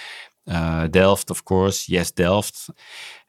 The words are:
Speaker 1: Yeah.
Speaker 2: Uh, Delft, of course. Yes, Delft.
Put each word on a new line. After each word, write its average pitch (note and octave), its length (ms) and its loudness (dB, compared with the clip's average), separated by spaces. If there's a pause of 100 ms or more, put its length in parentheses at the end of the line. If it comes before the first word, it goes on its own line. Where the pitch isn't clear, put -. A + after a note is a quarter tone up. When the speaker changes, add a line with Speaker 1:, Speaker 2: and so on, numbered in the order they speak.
(480)
Speaker 1:
Yeah. E2 360 0
Speaker 2:
Uh, E2 40 0
Delft, F#2+ 440 4
of - 120 -8
course. F#2+ 460 0
Yes, F2 220 0
Delft. F#2+ 580 0 (600)